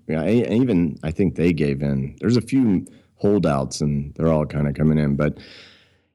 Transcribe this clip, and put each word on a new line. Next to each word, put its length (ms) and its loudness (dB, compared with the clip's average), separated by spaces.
yeah, 160 -2
a-, 220 2
and 180 2
even 400 0
I 80 -4
think 240 -2
they 180 2
gave 300 -2
in. 360 -4
There's 180 2
a 40 2
few 460 0
holdouts, 640 0
and 340 -4
they're 180 0
all 140 0
kinda 260 -2
coming 240 2
in. 180 0
But, 220 0